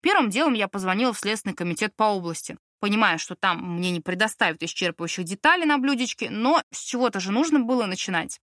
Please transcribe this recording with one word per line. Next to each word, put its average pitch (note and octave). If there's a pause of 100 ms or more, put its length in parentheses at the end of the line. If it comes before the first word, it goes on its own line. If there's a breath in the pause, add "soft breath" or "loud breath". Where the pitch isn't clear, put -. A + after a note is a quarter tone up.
Первым D#4+
делом C4+
я G#3
позвонила G3+
в G3
Следственный G3+
комитет F3
по A3
области, F3+ (220)
понимая, G3+
что -
там F3
мне F3+
не F3
предоставят F3+
исчерпывающих E3+
деталей D#4
на D4
блюдечке, B3+
но B3
с -
чего-то A#3+
же F#3
нужно D4
было B3
начинать. F#3